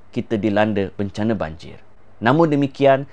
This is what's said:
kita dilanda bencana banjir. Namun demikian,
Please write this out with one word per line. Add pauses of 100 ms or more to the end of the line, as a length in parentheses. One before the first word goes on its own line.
(120)
kita
dilanda
bencana
banjir. (400)
Namun
demikian,